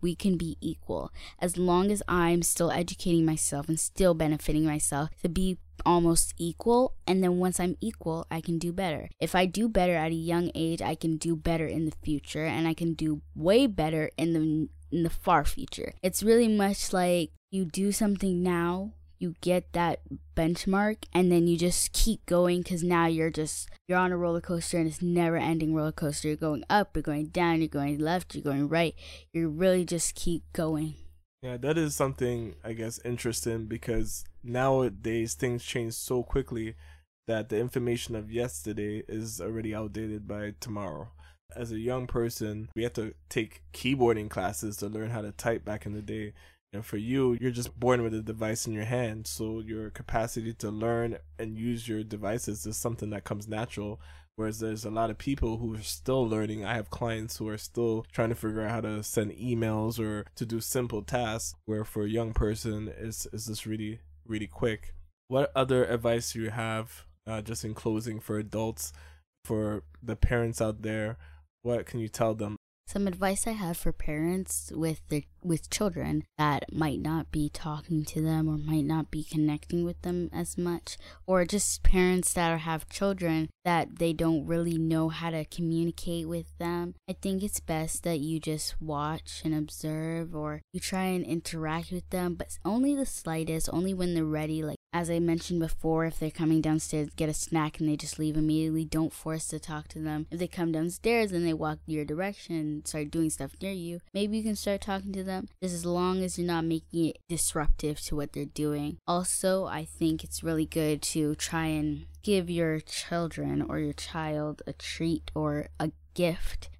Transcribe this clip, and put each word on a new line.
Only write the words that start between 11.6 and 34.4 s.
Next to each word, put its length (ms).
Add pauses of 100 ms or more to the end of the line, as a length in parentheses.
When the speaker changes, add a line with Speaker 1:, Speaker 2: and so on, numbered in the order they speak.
Speaker 1:
in 200
the 160
future, 420
and 240
I 40
can 220
do 260 (140)
way 320
better 500
in 160
the, 360 (280)
in 60
the 80
far 340
future. 560
It's 220
really 260
much 440
like 400 (180)
you 140
do 260
something 540
now, 480 (260)
you 220
get 320
that 300 (340)
benchmark, 760
and 200
then 160
you 100
just 340
keep 340
going, 360
'cause 220
now 220
you're 240
just, 380 (200)
you're 100
on 140
a 40
roller 240
coaster, 380
and 80
it's 160
never 340
ending 380
roller 160
coaster. 380
You're 80
going 340
up, 240
you're 80
going 240
down, 340
you're 80
going 300
left, 380
you're 80
going 240
right. 260 (380)
You 160
really 360
just 300
keep 380
going. 420 (480)
Speaker 2:
Yeah, 140
that 200
is 200
something, 640
I 100
guess, 320
interesting, 600
because 580 (200)